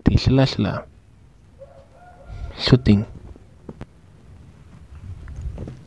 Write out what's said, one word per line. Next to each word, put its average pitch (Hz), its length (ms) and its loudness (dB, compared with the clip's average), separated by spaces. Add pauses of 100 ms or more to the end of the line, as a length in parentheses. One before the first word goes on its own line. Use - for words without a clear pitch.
di - 160 2
sela-sela 127 720 2 (1700)
syuting. 107 480 4 (2750)